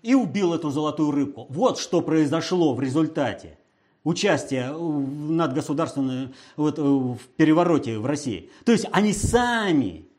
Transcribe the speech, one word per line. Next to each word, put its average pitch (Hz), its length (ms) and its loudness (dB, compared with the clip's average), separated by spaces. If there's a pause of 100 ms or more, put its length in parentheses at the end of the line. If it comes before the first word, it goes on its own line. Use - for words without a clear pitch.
И 233 120 0
убил 196 400 2
эту 160 160 -2
золотую 151 420 0
рыбку. 139 380 -2
Вот 190 300 0
что 175 220 0
произошло 160 720 2
в 120 60 -4
результате 131 760 -2 (460)
участия 147 680 -2
в 147 600 -4
надгосударственной, 139 1000 -2 (240)
вот, 151 200 -2
э, 160 60 -4
в 131 340 0 (200)
перевороте 156 600 4
в 107 80 -6
России. 131 460 -6 (140)
То 233 60 4
есть 220 200 4
они 208 220 2
сами 196 960 0 (120)